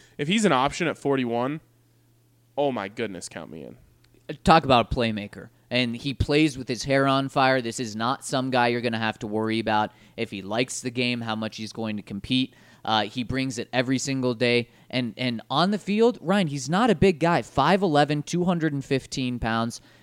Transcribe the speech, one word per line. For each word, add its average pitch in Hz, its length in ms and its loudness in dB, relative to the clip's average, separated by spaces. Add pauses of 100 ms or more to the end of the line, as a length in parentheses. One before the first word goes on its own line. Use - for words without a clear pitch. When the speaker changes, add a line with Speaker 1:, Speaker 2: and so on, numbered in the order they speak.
(180)
Speaker 1:
If 147 100 -4
he's 208 160 2
an 180 80 6
option 143 340 2
at 135 120 -2
forty-one, 135 640 -2 (960)
oh 143 140 2
my 104 160 -4
goodness, 101 420 -8
count 78 200 -14
me 78 140 -14
in. 60 140 -18 (680)
Speaker 2:
Talk 165 200 8
about 123 280 2
a - 20 -6
playmaker. 107 540 -4 (220)
And 120 260 -2
he 135 160 -6
plays 147 460 2
with 127 100 -10
his 120 160 -6
hair 139 220 2
on 135 240 2
fire. 131 320 2
This 117 180 -6
is 107 160 -6
not 117 280 -2
some 131 260 -2
guy 123 180 4
you're 120 140 0
gonna 117 160 -2
have 110 220 -2
to 120 60 -8
worry 110 340 0
about 107 320 0 (260)
if 113 120 -4
he 98 120 -10
likes 110 400 -4
the 131 80 -6
game, 120 320 -2
how 113 140 -6
much 110 200 -6
he's 107 160 -10
going 110 240 -6
to 101 60 -8
compete. 127 520 -2 (300)
Uh, 107 200 2
he 117 200 -6
brings 131 340 -4
it 117 140 -6
every 127 260 0
single 131 360 -2
day. 120 340 2 (220)
And, 123 260 -2
and 123 240 -4 (100)
on 165 220 2
the 208 60 0
field, 214 420 2
Ryan, 190 260 2
he's 139 220 -6
not 196 220 2
a 196 40 6
big 175 240 4
guy. 165 220 2
Five 151 420 2
eleven, 147 400 2
two 175 220 -2
hundred 165 300 0
and 139 100 -4
fifteen 127 540 -4
pounds. 113 420 -2 (220)